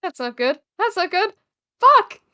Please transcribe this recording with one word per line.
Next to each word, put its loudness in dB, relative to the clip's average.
That's -10
not -8
good. -2
That's -2
not -4
good. -2
Fuck! 2